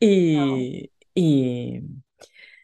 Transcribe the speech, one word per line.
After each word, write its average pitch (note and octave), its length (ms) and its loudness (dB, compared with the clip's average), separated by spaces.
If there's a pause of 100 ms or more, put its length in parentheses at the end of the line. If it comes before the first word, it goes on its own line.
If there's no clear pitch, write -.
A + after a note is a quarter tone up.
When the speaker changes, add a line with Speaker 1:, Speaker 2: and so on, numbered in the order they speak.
Speaker 1:
Y, F3+ 360 4
Speaker 2:
No. C#3 200 0 (580)
Speaker 1:
y, B2 680 0 (800)